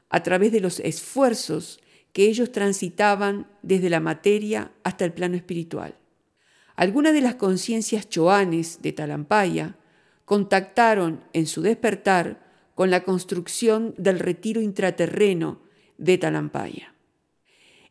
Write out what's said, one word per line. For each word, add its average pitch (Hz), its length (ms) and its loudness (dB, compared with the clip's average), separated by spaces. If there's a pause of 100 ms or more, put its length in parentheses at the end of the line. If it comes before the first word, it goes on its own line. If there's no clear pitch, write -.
a 170 140 0
través 185 280 2
de 220 100 2
los 180 180 -4
esfuerzos 185 1000 -2 (340)
que 202 160 4
ellos 233 220 0
transitaban 202 960 0 (140)
desde 180 280 0
la 165 100 2
materia 208 720 -2 (120)
hasta 180 220 -4
el 170 60 -2
plano 180 240 -4
espiritual. 170 640 -8 (760)
Algunas 262 380 2
de 294 80 4
las 247 140 0
conciencias 208 720 -2
choanes 170 760 2
de 156 120 -4
Talampaya 160 840 -2 (480)
contactaron 196 1000 2 (100)
en 165 120 0
su 160 160 -6
despertar 196 840 0 (300)
con 185 160 2
la 180 140 2
construcción 202 920 -2
del 185 220 0
retiro 220 420 -2
intraterreno 185 1000 0 (360)
de 180 200 2
Talampaya. 151 760 -4 (960)